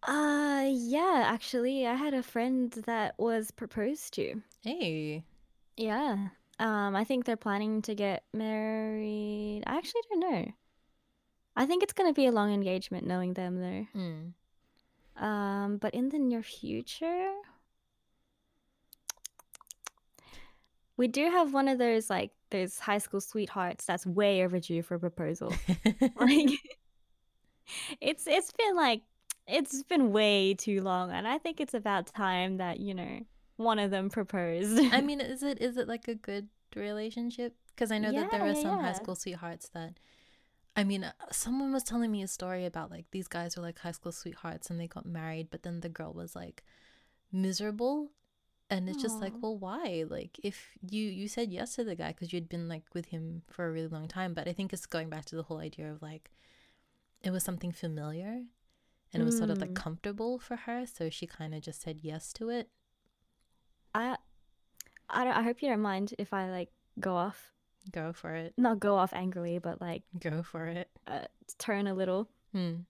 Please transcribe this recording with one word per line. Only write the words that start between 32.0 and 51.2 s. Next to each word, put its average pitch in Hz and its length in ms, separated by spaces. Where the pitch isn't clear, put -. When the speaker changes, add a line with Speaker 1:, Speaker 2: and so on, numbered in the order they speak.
Speaker 1:
time 185 480
that, 180 240
you 196 140
know, - 260
one 226 220
of 202 120
them 196 200
proposed. 190 760
<laughs> 240 60
Speaker 2:
I 254 80
mean, 285 200
is 254 220
it, 285 180
is 247 160
it, 247 120
like, 233 200
a 233 60
good 202 340
relationship? 226 800
'Cause 220 160
I 214 60
know 220 140
that 320 180
there - 120
Speaker 1:
Yeah, 302 80
Speaker 2:
are - 40
Speaker 1:
yeah, 302 80
Speaker 2:
some 381 180
high 269 120
Speaker 1:
yeah. - 100
Speaker 2:
school 185 120
sweethearts 170 560
that, 170 300
I 208 100
mean, 196 200
uh, - 80
someone 269 420
was 262 120
telling 233 260
me 208 120
a 190 60
story 180 380
about, 165 240
like, 170 220
these 190 160
guys 175 280
were, 175 60
like, 170 160
high 170 140
school 170 200
sweethearts 165 580
and 170 100
they 165 80
got - 180
married, 160 440
but - 120
then 170 180
the 170 80
girl 160 240
was, 170 220
like, - 300
miserable. 214 800
And 185 180
it's 277 120
just 226 220
like, 196 120
Speaker 1:
Aw. 226 80
Speaker 2:
well, 220 160
why? 190 500
Like, - 360
if - 320
you, 214 180
you 196 200